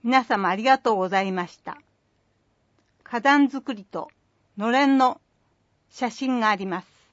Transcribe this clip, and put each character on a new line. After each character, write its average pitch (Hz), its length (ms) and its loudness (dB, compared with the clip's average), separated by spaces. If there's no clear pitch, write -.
皆 247 200 2
様 202 260 -2
あ 185 60 -2
り 214 80 -8
が 262 140 4
と 240 160 -2
う - 40 0
ご 185 120 -2
ざ 190 120 0
い 196 100 -4
ま 180 160 -6
し - 100 -20
た。 - 240 -16
花 240 180 -8
壇 285 280 4
作 269 240 -8
り 208 100 -12
と - 260 -12
の 214 140 -2
れ 269 140 4
ん 269 120 4
の 254 220 2
写 233 220 -8
真 254 280 -4
が 220 100 2
あ 208 60 0
り 190 100 -10
ま 190 160 -8
す。 - 60 -20